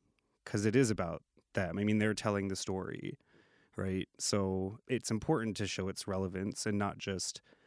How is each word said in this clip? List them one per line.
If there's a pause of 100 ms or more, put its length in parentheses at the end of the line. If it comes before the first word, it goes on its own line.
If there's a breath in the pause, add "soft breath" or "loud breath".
(440)
'cause
it
is
about (320)
them.
I
mean,
they're
telling
the
story, (560 soft breath)
right?
So
it's
important
to
show
its
relevance
and
not
just (260 soft breath)